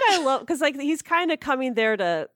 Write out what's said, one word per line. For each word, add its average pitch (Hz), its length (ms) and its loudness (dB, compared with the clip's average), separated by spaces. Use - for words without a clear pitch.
I 370 160 2
love, 262 220 0
'cause, 302 160 -2
like, - 180 0
he's 294 220 -2
kinda 339 340 0
coming 262 380 -2
there 220 240 2
to, 170 380 -2